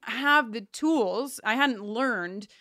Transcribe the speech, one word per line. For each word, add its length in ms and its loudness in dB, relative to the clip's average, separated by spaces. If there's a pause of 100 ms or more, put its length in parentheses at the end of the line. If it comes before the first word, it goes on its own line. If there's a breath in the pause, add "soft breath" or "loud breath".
have 500 2
the 80 -6 (100)
tools. 720 0
I 120 2
hadn't 280 2
learned, 640 -4 (140 soft breath)